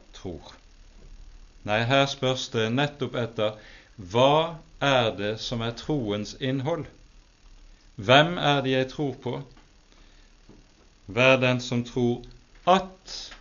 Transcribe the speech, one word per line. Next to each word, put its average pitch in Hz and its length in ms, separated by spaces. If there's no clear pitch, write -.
tror. - 380
Nei, 104 220
her 139 200
spørs 131 440
det 113 200
nettopp 135 480
etter: 110 380
Hva 139 640
er 127 320
det 104 260
som 117 220
er 117 160
troens 104 600
innhold? 139 460
Hvem 147 420
er 143 240
det 131 100
jeg 131 180
tror 139 320
på? 123 120
«Hver 127 320
den 127 220
som 120 240
tror 120 380
at - 480